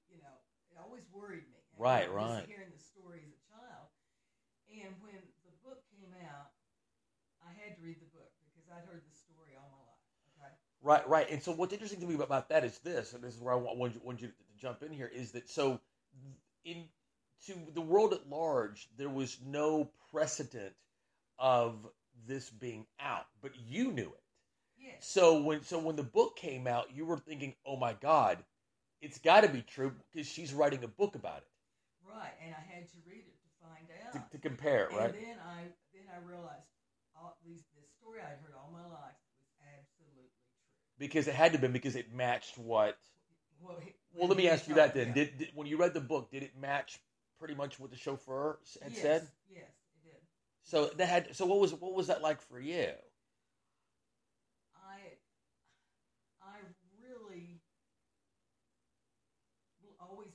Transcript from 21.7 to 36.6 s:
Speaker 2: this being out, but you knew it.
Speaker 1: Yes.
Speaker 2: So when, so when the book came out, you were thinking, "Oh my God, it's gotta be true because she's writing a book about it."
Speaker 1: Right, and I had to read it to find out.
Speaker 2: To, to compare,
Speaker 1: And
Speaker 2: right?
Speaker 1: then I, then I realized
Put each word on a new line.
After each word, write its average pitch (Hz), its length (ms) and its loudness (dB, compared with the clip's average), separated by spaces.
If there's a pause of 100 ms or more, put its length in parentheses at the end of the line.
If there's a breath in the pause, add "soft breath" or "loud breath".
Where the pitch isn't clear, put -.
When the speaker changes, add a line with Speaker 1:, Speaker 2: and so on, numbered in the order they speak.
Speaker 2:
this 131 220 -8
being 110 360 -10 (140)
out, 131 280 -6 (140)
but 135 140 -12
you 143 360 -4
knew 113 180 -4
it. - 140 -18 (540)
Speaker 1:
Yes. - 300 -20
Speaker 2:
So 165 340 10
when, 151 220 0
so 175 160 -4
when 160 160 -2
the 147 80 -2
book 214 320 2
came 131 320 -6
out, 120 260 0
you 147 120 -8
were 165 120 -2
thinking, 139 380 -10 (100)
"Oh 139 120 -6
my 123 160 0
God, 117 500 4 (580)
it's - 180 -14
gotta 196 280 10
be 135 140 -2
true 131 320 -4 (180)
because 151 160 -8
she's 156 260 -10
writing 143 300 2
a 117 40 -8
book 202 280 -2
about 85 220 -10
it." - 100 -20 (600)
Speaker 1:
Right, - 240 -14 (100)
and 165 140 -16
I 156 60 -16 (120)
had 175 160 -18
to 175 160 -20
read 214 220 -20
it - 140 -20
to - 80 -20 (120)
find 165 260 -20 (180)
out. 233 260 -14
Speaker 2:
To, 156 60 -16
to 139 40 -18
compare, 131 460 0
Speaker 1:
And 92 100 -6
Speaker 2:
right? 110 160 0
Speaker 1:
then 226 320 -14
I, 175 180 -14 (300)
then 196 200 -20
I 175 40 -18 (100)
realized 170 420 -18 (460)